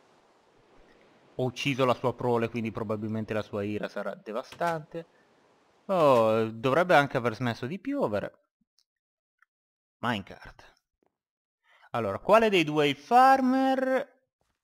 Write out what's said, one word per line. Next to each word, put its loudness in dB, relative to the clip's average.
Ho -4
ucciso -2
la 2
sua -2
prole, 0
quindi -6
probabilmente -6
la -2
sua -6
ira -6
sarà -8
devastante. -8
Oh, 4
dovrebbe 0
anche 4
aver -2
smesso -6
di -10
piovere. -4
Minecart. -8
Allora, -4
quale 4
dei 4
due 0
è 2
il -2
farmer? 2